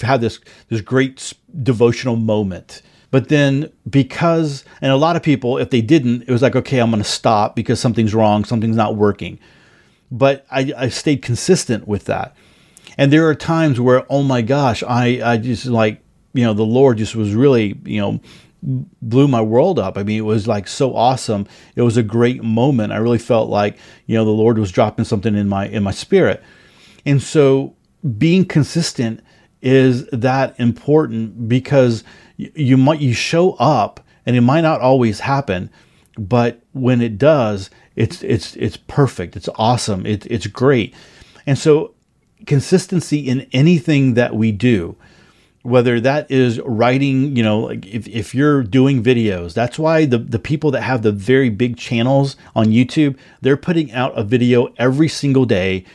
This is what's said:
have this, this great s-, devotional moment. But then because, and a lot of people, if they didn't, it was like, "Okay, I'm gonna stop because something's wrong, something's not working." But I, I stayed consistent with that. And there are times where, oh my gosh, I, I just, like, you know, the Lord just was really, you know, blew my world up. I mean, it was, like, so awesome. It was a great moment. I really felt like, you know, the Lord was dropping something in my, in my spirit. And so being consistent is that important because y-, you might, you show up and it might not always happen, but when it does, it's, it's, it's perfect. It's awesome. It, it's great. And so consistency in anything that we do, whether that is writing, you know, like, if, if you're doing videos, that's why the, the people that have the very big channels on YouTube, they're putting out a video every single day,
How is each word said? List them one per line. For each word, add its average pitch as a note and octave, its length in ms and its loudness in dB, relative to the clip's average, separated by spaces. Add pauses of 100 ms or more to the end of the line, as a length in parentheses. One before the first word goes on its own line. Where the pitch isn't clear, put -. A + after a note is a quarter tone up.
have B2+ 180 2
this, A2+ 180 -4 (300)
this A2+ 140 -6
great C3 360 -2
s-, - 160 -16 (280)
devotional A#2 540 0
moment. G#2+ 640 -4 (280)
But C3 180 0
then C#3+ 440 0 (160)
because, D3+ 760 0 (180)
and C#3 100 2
a C3+ 40 4
lot D#3+ 200 2
of E3 60 -4
people, B2+ 340 0
if C3+ 140 -4
they B2+ 100 2
didn't, B2 420 2
it - 80 -8
was B2 100 2
like, B2 160 2
"Okay, C3 220 -2
I'm A#2 120 2
gonna G#2 140 0
stop G#2+ 500 0
because A#2 240 -2
something's A2 360 0
wrong, G#2+ 320 2
something's A2+ 300 -2
not A2 200 0
working." G2+ 420 -2 (720)
But C3+ 400 0
I, C3+ 260 -2
I B2 120 -4
stayed C#3 320 -2
consistent - 680 -2
with G#2 200 -6
that. - 280 -6 (640)
And C#3 140 4
there D#3+ 160 4
are D3+ 60 2
times D#3+ 460 0
where, B2+ 300 2
oh C#3 120 0
my C3 200 0
gosh, C3 400 0
I, B2 420 0
I A#2+ 120 2
just, A#2 300 -4
like, A2 360 0 (320)
you B2 100 2
know, A2+ 80 2
the G#2 100 0
Lord A#2+ 360 4
just A2 160 -4
was G#2+ 200 -2
really, A#2 500 2
you G#2+ 160 -6
know, G2+ 200 -4 (420)
blew C3 640 -2
my B2 120 2
world B2 380 2
up. F#2+ 180 -4
I G2 60 -6
mean, G#2+ 160 -4
it G#2+ 80 -6
was, G#2+ 200 0
like, G#2 220 -4
so B2+ 260 -2
awesome. A2 520 -2 (280)
It B2+ 80 0
was A#2 140 2
a B2 60 2
great A#2 400 0
moment. A2+ 500 0
I G#2+ 40 -4
really A#2 220 0
felt A#2 300 0
like, G#2 300 -2 (280)
you A2+ 100 -2
know, A2 80 2
the G#2+ 60 0
Lord A2 280 2
was G#2 120 -2
dropping A#2 340 0
something G#2+ 300 -2
in G#2 140 0
my, G2 200 -2
in G#2 140 -4
my G2 80 -2
spirit. B2+ 520 0 (640)
And C#3+ 160 2
so C#3 520 2 (440)
being E3+ 260 4
consistent C3+ 760 -2 (400)
is C3 480 2
that C3 520 -2
important A#2 880 -2
because B2 560 2 (340)
y-, - 160 -12
you C3 220 2
might, C#3+ 240 2
you C3 140 0
show E3+ 400 0
up B2 460 0 (260)
and A#2+ 100 0
it B2 60 4
might C3+ 180 2
not D#3 200 0
always B2 400 2
happen, G#2 500 -4 (480)
but A#2+ 420 0 (120)
when B2+ 280 0
it A#2 160 -2
does, A2 540 0 (260)
it's, - 260 -4
it's, - 340 -4
it's - 200 -6
perfect. - 580 -4
It's - 220 -10
awesome. G#2+ 480 -2
It, G#2+ 220 -6
it's A#2 200 -6
great. B2 480 0 (520)
And C#3 120 0
so D#3+ 360 2 (520)
consistency E3 720 0
in C3 340 -4
anything C#3 600 2
that A#2+ 200 0
we A2 180 0
do, F#2+ 440 0 (640)
whether A#2+ 380 2
that C#3 280 -2
is B2+ 340 2
writing, C3 720 0
you A#2+ 60 2
know, G#2+ 180 2
like, A2+ 260 -8
if, A2 220 -10
if A2+ 260 -8
you're C#3 300 2
doing C3 360 2
videos, G#2 540 0
that's A#2 240 -4
why D#3+ 260 2
the, B2 140 0
the A#2 220 -6
people D3+ 320 -2
that A#2+ 100 -4
have B2 200 -4
the G#2+ 100 2
very B2 380 0
big A#2 260 -4
channels C3+ 600 -2 (200)
on A2+ 100 2
YouTube, C3 500 2 (260)
they're C3+ 140 2
putting D#3+ 360 -4
out B2+ 260 -4
a A#2 60 -2
video B2 520 2
every C3+ 300 2
single C3+ 380 0
day, F#2+ 400 -2 (100)